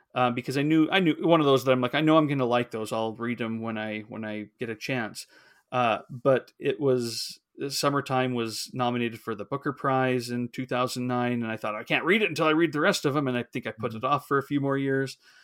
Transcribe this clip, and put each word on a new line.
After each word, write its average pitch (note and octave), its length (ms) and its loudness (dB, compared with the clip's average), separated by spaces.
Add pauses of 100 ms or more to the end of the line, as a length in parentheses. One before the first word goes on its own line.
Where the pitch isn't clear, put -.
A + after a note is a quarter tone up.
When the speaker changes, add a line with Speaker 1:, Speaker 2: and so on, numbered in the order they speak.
(160)
Speaker 1:
uh, B2+ 160 2
because B2+ 260 -4
I C#3 60 2
knew, D#3 280 4
I F#3+ 80 4
knew D#3 220 4
one E3 200 6
of D3 40 2
those C3+ 200 6
that C3+ 60 6
I'm B2+ 100 4
like, B2 140 0
"I D3+ 60 2
know D#3 160 6
I'm D3+ 100 6
gonna C#3 180 0
like A#2+ 260 0
those. A2 220 -6
I'll A2 220 -2
read A#2 260 -4
'em A2+ 200 -6
when A2+ 160 -6
I, G#2+ 240 -6
when G#2+ 240 -10
I G#2+ 240 -8 (100)
get A#2 100 -6
a A2 60 -8
chance." A#2 520 -6 (440)
Uh, A#2+ 280 2 (100)
but C3 500 0
it C#3 200 -2
was, B2 600 -2 (300)
Summertime C3+ 680 0
was A2+ 380 -4
nominated A#2+ 460 -2
for A2+ 160 -6
the G2 100 -10
Booker C#3 280 -4
Prize B2+ 580 0
in A#2+ 180 -4
two B2+ 160 -8
thousand B2 420 -2
nine, B2 360 0
and A2+ 80 -4
I A2 60 -6
thought, G#2+ 180 -6
"I A#2 80 -8
can't C#3 220 0
read G#3+ 180 4
it E3+ 60 0
until D#3 180 0
I D#3 40 4
read D#3 220 2
the D3 80 -2
rest F#3 240 2
of C#3 120 2
'em," C#3 100 0
and B2 100 0
I A#2+ 60 -2
think - 240 -8
I A2 40 -4
put A2+ 220 -6
Speaker 2:
Mm-hmm. - 20 -8
Speaker 1:
it A2 100 -6
off C3+ 220 -2
for C#3 120 2
a C3+ 40 0
few C#3+ 180 -2
more C#3 160 0
years. C3+ 400 -2 (260)